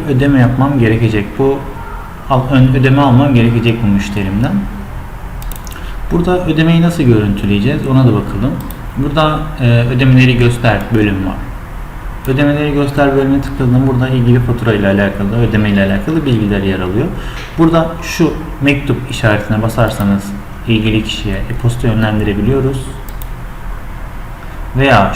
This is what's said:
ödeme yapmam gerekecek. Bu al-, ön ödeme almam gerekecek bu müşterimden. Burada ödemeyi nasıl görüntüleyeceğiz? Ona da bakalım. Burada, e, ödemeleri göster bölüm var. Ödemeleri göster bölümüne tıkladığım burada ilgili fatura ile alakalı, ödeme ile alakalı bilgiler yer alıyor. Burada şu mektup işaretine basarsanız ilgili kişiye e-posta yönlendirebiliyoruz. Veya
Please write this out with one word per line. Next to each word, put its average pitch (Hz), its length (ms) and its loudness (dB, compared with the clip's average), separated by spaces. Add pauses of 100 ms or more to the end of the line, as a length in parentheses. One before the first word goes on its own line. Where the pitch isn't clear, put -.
ödeme 139 300 2
yapmam 131 400 2
gerekecek. 110 460 2 (140)
Bu 135 200 2 (720)
al-, 127 220 2
ön 131 240 4
ödeme 131 260 4
almam 135 320 4
gerekecek 117 500 2
bu 104 40 2
müşterimden. 101 640 0 (1600)
Burada 180 340 0
ödemeyi 160 360 4
nasıl 165 220 2
görüntüleyeceğiz? 104 840 2
Ona 131 160 4
da 117 100 4
bakalım. 101 380 -2 (460)
Burada, 151 420 0 (220)
e, 120 180 4 (160)
ödemeleri 127 420 6
göster 120 400 2 (160)
bölüm 101 320 2
var. 95 120 -4 (920)
Ödemeleri 147 460 0
göster 139 420 2
bölümüne 135 260 2
tıkladığım 131 460 2
burada 127 220 0
ilgili 123 300 4
fatura 117 340 0
ile 101 140 2
alakalı, 101 600 0
ödeme 107 200 2
ile 101 160 2
alakalı 143 400 -2
bilgiler 104 360 0
yer 95 180 -2
alıyor. 95 280 -2 (500)
Burada 165 300 4 (140)
şu - 320 0 (280)
mektup 135 360 0 (140)
işaretine 110 500 0
basarsanız 104 640 0 (440)
ilgili 110 360 0
kişiye - 320 -6
e-posta - 520 -2
yönlendirebiliyoruz. 110 1000 0 (1900)
Veya 113 380 4